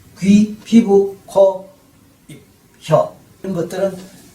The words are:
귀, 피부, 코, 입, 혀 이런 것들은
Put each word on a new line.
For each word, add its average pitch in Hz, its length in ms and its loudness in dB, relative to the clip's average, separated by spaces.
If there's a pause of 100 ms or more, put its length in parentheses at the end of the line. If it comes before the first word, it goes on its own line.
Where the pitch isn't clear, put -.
(180)
귀, 208 440 0
피부, 196 540 2 (100)
코, 190 420 0 (600)
입, 151 140 -20 (380)
혀 - 320 -2 (300)
이런 185 120 -10
것들은 185 420 -6 (380)